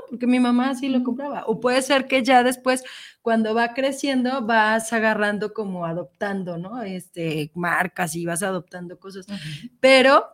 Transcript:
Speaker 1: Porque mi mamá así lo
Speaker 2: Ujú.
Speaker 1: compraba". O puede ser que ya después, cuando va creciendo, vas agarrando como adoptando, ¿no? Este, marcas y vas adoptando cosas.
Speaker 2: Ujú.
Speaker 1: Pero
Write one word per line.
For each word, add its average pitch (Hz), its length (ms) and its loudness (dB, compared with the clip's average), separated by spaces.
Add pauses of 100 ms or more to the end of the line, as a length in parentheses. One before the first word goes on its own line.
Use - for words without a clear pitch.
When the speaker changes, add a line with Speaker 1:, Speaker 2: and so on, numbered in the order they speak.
(100)
Speaker 1:
Porque 240 160 -6
mi 247 120 4
mamá 247 300 2
así 269 220 -4
lo 262 80 0
Speaker 2:
Ujú. 247 80 0
Speaker 1:
compraba". 254 400 -6
O 220 140 -2
puede 247 200 2
ser 262 260 0
que 262 160 0
ya 247 200 6
después, 254 420 0 (380)
cuando 220 320 0
va 233 180 0
creciendo, 269 720 -2
vas 220 500 2
agarrando 214 640 0
como 185 320 -6
adoptando, 175 720 -6
¿no? 202 240 -10
Este, 165 720 -6
marcas 175 600 -2
y 170 120 -6
vas 170 160 -4
adoptando 180 560 -6
cosas. 190 320 -16
Speaker 2:
Ujú. 175 400 -12 (100)
Speaker 1:
Pero 262 540 6